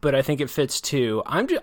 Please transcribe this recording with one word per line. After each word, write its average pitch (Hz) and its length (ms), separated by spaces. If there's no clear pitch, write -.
but 143 120
I 135 80
think 143 180
it 139 120
fits 139 280
too. 113 460
I'm 208 220
ju-, 311 160